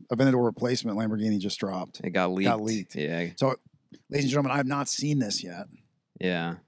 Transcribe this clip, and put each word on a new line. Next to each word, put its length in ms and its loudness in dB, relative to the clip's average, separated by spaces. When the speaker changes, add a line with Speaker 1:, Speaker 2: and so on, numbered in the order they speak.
Speaker 1:
Aventador 320 6
replacement 540 0
Lamborghini 400 0
just 220 -4
dropped. 420 -4
Speaker 2:
It 80 -4
got 220 2
leaked. 180 2
Speaker 1:
Got 120 2
leaked. 340 -4
Speaker 2:
Yeah. 400 -2
Speaker 1:
So, 180 2
ladies 140 0
and 80 2
gentlemen, 200 2
I 40 0
have 100 0
not 220 -2
seen 320 0
this 240 -2
yet. 220 -12
Speaker 2:
Yeah. 360 -2